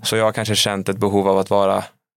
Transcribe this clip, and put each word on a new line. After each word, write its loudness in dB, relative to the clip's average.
så -4
jag 2
har 2
kanske -4
känt -2
ett -2
behov 2
av 4
att -2
vara 2